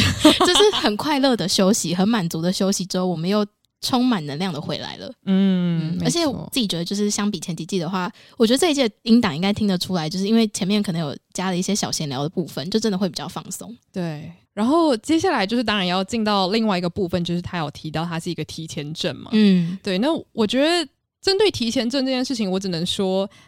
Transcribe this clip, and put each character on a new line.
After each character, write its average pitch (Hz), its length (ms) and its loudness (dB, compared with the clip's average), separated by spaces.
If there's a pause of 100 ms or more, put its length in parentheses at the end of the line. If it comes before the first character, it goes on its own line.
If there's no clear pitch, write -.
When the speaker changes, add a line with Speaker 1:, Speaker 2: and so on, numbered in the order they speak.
(220)
Speaker 1:
就 302 240 8
是 381 280 6
很 214 220 0
快 285 220 0
乐 262 180 4
的 175 120 0
休 196 240 4
息， 175 220 0
很 185 140 2
满 214 200 2
足 160 120 -4
的 180 120 0
休 190 180 0
息 190 160 -2
之 - 100 -6
后， 185 100 0
我 180 100 0
们 165 120 -4
又 208 160 2 (360)
充 247 240 0
满 208 200 2
能 143 140 -8
量 185 140 -2
的 143 80 -6
回 - 180 -6
来 - 180 -10
了。 98 160 -14 (120)
Speaker 2:
嗯， 180 680 2
Speaker 1:
嗯， - 20 -
Speaker 2:
没 180 40 -4
错。 170 80 -4
Speaker 1:
而 254 40 2
且 339 160 0
我 196 260 -4
自 - 60 -2
己 226 80 0
觉 175 120 -4
得 170 60 -4
就 196 120 -6
是 208 140 0
相 208 200 -2
比 190 80 -6
前 165 160 -8
几 160 120 -8
季 196 120 -4
的 170 100 -4
话， 185 220 -4 (260)
我 233 100 4
觉 240 80 4
得 269 40 2
这 359 120 4
一 285 40 2
季 269 140 2
的 - 140 -8
音 233 180 6
档 185 140 0
应 156 60 -4
该 196 120 2
听 202 160 0
得 185 80 2
出 185 180 -4
来， 156 140 -2
就 180 100 -6
是 196 80 -2
因 226 80 2
为 226 140 6
前 - 180 -4
面 208 160 2
可 202 100 -4
能 170 80 -2
有 147 160 -4 (180)
加 185 160 -2
了 180 60 0
一 180 40 0
些 190 140 0
小 - 180 -2
闲 156 160 -4
聊 135 140 -4
的 151 60 -2
部 165 180 -4
分， 147 240 -8
就 220 100 0
真 220 100 0
的 185 60 -2
会 190 120 0
比 135 60 -8
较 147 140 -8
放 - 220 -10
松。 185 240 -12 (180)
Speaker 2:
对， 165 400 -8 (220)
然 208 120 -2
后 302 300 4
接 320 220 0
下 370 120 0
来 220 160 0
就 226 100 -2
是 254 60 2
当 214 140 0
然 185 100 0
要 180 160 0
进 220 220 -2
到 202 240 2
另 220 180 0
外 190 120 2
一 - 20 -2
个 175 80 -2
部 185 180 -4
分， 175 160 -2
就 170 120 -2
是 175 80 -2
他 175 160 -6
有 151 120 -4
提 - 200 -12
到 156 140 -2
他 170 140 -6
是 175 120 -6
一 165 40 -4
个 160 100 -8
提 160 220 -12
前 151 280 -10
症 170 220 -4
嘛。 - 160 -14
Speaker 1:
嗯。 190 500 4
Speaker 2:
对， 185 160 -2
那 254 100 2 (240)
我 214 140 0
觉 247 160 2
得 330 260 2 (320)
针 381 180 0
对 427 120 4
提 233 200 -2
前 240 200 0
症 269 160 0
这 269 40 0
件 254 140 0
事 262 120 -4
情， 214 120 -2
我 185 100 0
只 190 100 -4
能 170 180 -2
说 190 420 -2 (200)